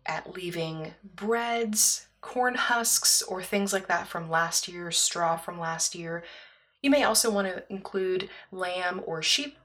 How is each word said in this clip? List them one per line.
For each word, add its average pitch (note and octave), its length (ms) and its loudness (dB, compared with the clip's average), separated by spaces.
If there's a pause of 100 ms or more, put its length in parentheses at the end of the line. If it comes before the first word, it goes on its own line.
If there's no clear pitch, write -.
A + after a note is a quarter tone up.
at - 300 -6
leaving E3 680 -4
breads, A3+ 1040 0 (120)
corn B3 360 0
husks, - 680 4
or F#3 200 -4
things G3 300 2
like F#3+ 160 0
that E3+ 180 2
from E3 220 -6
last E3 400 2
year, F3 220 -8
straw E3 460 2
from E3+ 220 -8
last E3 360 -2
year. E3+ 300 -6 (560)
You C#4 100 4
may C#4 140 6
also A3 260 4
want G3+ 160 2
to F#3 220 -6
include F#3+ 600 -2 (220)
lamb F3+ 560 -2
or E3 160 -4
sheep C#4 420 0